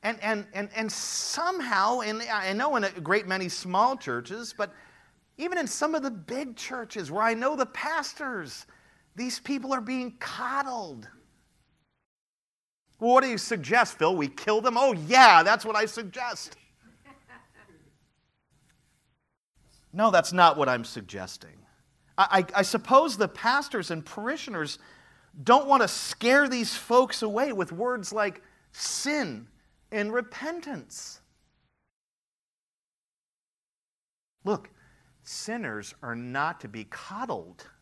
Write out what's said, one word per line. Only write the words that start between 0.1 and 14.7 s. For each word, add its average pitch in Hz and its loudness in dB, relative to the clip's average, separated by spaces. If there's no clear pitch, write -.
and, 208 -2
and, 202 -6
and 220 -4
somehow, 254 -2
and 214 -6
I 208 -2
know 262 0
in 214 2
a 196 2
great 180 -2
many 190 -2
small 202 0
churches, 180 -8
but 202 -6
even 349 -4
in 285 -2
some 311 -2
of 311 -2
the 269 -4
big 233 -10
churches 220 -10
where 190 -2
I 226 2
know 262 -2
the 262 -2
pastors, 269 -8
these 247 -8
people 269 -6
are 262 -2
being 247 -6
coddled. 240 -8
Well, 233 4
what 262 8
do 269 0
you 226 -2
suggest, 196 0
Phil? 165 4
We 151 0
kill 214 0
them? 240 0